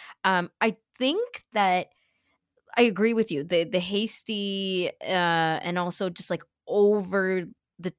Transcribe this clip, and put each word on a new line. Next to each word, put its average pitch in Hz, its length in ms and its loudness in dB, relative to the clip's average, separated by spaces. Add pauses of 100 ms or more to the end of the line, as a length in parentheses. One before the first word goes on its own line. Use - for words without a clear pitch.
(240)
um, 180 280 2 (100)
I 226 160 2 (220)
think 359 540 -2
that 185 340 2 (880)
I 233 60 6
agree 220 300 2
with 220 180 0
you. 147 120 -2
The, 175 220 2
the 185 140 -2
hasty, 196 1120 -4 (100)
uh, - 40 -12 (580)
and 175 160 -4
also 180 300 -2
just, - 220 -8
like, 170 120 -4 (240)
over 190 760 2 (360)
the 175 200 -6